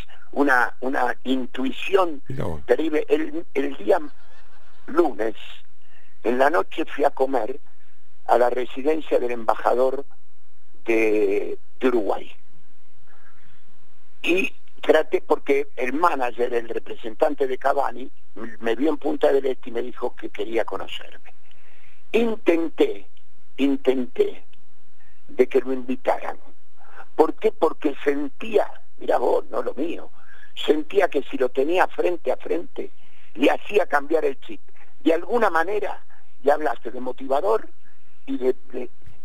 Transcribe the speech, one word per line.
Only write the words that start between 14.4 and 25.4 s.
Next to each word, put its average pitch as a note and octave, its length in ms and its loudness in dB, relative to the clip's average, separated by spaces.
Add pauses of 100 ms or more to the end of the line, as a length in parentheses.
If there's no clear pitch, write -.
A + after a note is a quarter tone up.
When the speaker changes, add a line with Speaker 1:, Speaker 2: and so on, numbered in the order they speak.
Speaker 1:
traté, D#3 400 2
porque C#3+ 540 2
el B2+ 180 -2
manager, B2 600 0
el A#2 160 -2
representante A#2+ 800 0
de C3 100 -2
Cavani, C3 540 0 (240)
m-, A2 240 -2
me A2+ 160 0
vio C#3+ 140 2
en - 80 0
Punta D3 340 2
del C3+ 140 4
Este B2+ 240 0
y A#2 40 -2
me A#2 80 0
dijo B2 340 -2
que - 140 -2
quería A2 360 0
conocerme. - 680 -2 (800)
Intenté, F#3 960 2 (500)
intenté C3 840 2 (840)
de B2+ 180 2